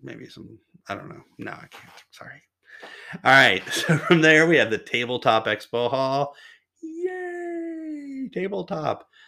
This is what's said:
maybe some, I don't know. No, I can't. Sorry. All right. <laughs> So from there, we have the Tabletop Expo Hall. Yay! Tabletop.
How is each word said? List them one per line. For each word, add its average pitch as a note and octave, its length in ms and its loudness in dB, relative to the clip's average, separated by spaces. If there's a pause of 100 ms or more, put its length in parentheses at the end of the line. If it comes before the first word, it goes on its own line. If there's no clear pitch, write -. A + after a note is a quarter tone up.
maybe - 260 -18
some, A2 300 -20 (300)
I G2 60 -10
don't G2 140 -14
know. A2 160 -20 (140)
No, G2+ 140 -14
I - 180 -18
can't. - 400 -20
Sorry. - 320 -20 (800)
All B2+ 100 6
right. A#2+ 360 6
<laughs> - 20 -12
So - 280 0
from E3+ 240 4
there, D#3 240 6
we E3+ 100 4
have A2+ 140 2
the G#2 80 0
Tabletop A#2+ 680 0
Expo A#2 440 -2
Hall. C3+ 440 -2 (480)
Yay! E4 1500 -10
Tabletop. F#3 800 -6 (160)